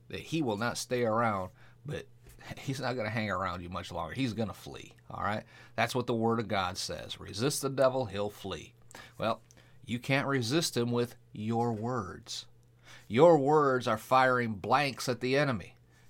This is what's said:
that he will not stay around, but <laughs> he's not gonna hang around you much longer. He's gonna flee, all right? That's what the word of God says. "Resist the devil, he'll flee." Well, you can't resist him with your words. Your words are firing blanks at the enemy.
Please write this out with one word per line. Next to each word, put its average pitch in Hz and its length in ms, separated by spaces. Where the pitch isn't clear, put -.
that 92 120
he 160 200
will 117 160
not 120 220
stay 123 260
around, 107 460
but 123 220
<laughs> - 260
he's 127 220
not 127 140
gonna 107 160
hang 110 200
around 92 320
you 87 60
much 87 220
longer. 85 240
He's 123 180
gonna 98 220
flee, - 380
all - 140
right? 104 180
That's 113 220
what 120 100
the 123 80
word 113 240
of 113 80
God 95 320
says. - 400
"Resist 98 440
the 139 60
devil, 131 380
he'll 101 240
flee." - 440
Well, 107 240
you 120 140
can't 135 300
resist 139 480
him 120 140
with 120 260
your 117 400
words. 113 720
Your 156 280
words 135 520
are 110 100
firing 127 560
blanks 123 540
at 120 120
the 127 160
enemy. 135 400